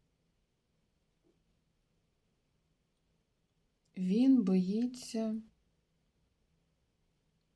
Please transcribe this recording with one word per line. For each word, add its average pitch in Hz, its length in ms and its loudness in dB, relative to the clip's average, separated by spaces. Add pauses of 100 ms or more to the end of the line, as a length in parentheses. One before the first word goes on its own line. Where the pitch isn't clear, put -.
(4000)
Він 226 460 4
боїться, 220 1000 -2 (2250)